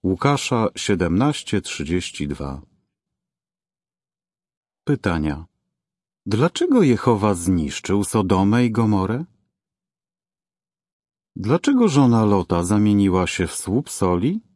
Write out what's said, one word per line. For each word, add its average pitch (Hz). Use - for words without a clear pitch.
Łukasza 113
siedemnaście 98
trzydzieści 76
dwa. 69
Pytania. 82
Dlaczego 185
Jehowa 107
zniszczył 87
Sodomę 104
i 113
Gomorę? 107
Dlaczego 190
żona 127
Lota 92
zamieniła 101
się 85
w -
słup 117
soli? 101